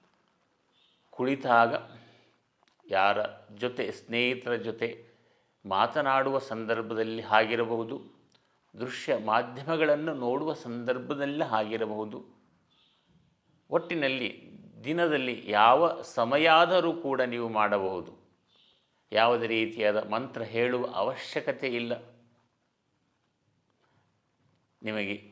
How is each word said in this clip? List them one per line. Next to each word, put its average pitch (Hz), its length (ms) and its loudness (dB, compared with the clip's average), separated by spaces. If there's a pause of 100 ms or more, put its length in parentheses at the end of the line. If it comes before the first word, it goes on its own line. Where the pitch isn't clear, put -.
(1120)
ಕುಳಿತಾಗ 127 600 4 (1120)
ಯಾರ 98 320 2 (380)
ಜೊತೆ, 120 360 -4
ಸ್ನೇಹಿತರ 123 640 -2
ಜೊತೆ 113 340 -4 (760)
ಮಾತನಾಡುವ 135 760 0
ಸಂದರ್ಭದಲ್ಲಿ 113 920 -4
ಆಗಿರಬಹುದು, 113 640 2 (800)
ದೃಶ್ಯ 123 440 -8
ಮಾಧ್ಯಮಗಳನ್ನು 147 960 0
ನೋಡುವ 139 400 -2
ಸಂದರ್ಭದಲ್ಲಿ 139 960 -4
ಆಗಿರಬಹುದು. 110 680 -4 (1500)
ಒಟ್ಟಿನಲ್ಲಿ 143 600 -2 (540)
ದಿನದಲ್ಲಿ 147 520 0 (160)
ಯಾವ 117 300 8 (220)
ಸಮಯಾದರೂ 165 920 4
ಕೂಡ 139 280 -2
ನೀವು 120 280 -2
ಮಾಡಬಹುದು. 101 640 0 (1000)
ಯಾವುದೇ 117 360 4
ರೀತಿಯಾದ 110 520 0 (100)
ಮಂತ್ರ 123 340 -4
ಹೇಳುವ 120 500 -2
ಅವಶ್ಯಕತೆ 135 760 -4
ಇಲ್ಲ. 120 260 -4 (3000)
ನಿಮಗೆ 104 340 -4 (160)